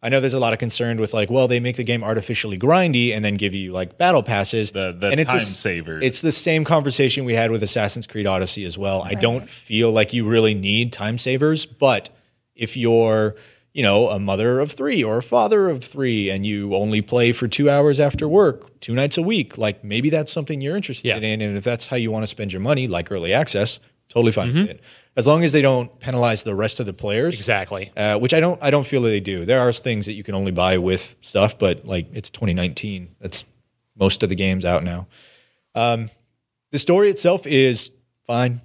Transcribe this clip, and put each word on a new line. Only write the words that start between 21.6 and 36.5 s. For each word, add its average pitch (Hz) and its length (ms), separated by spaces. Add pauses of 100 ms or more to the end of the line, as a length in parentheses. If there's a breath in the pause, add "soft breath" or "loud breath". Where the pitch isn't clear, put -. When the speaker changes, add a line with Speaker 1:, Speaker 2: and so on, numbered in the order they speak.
Speaker 1:
that's 120 240
how 131 80
you 113 140
wanna 110 160
spend 101 280
your 92 80
money, 131 260
like 87 240
early 90 220
access, 107 440 (300 soft breath)
totally 120 240
fine 104 180
Speaker 4:
Mm-hmm. 147 120
Speaker 1:
with 208 80
it. - 100 (380 soft breath)
As 120 80
long 156 180
as 151 80
they 147 100
don't 127 360
penalize 123 440
the 107 120
rest 104 240
of 127 80
the 98 60
players. 110 440
Speaker 4:
Exactly. 98 600
Speaker 1:
Uh, 104 220
which 127 160
I 160 60
don't, 170 220
I 147 80
don't 139 160
feel 135 160
that 117 60
they 104 120
do. 92 260
There 127 140
are 123 120
things 110 340
that 107 60
you 104 100
can 101 120
only 98 180
buy 90 260
with 92 440
stuff, - 360
but, 90 280
like, 90 260
it's - 160
twenty 101 260
nineteen. 90 540 (120)
That's - 260 (520)
most 98 240
of 107 60
the 95 60
games 92 320
out 87 180
now. 87 220 (680 soft breath)
Um, 117 360 (600)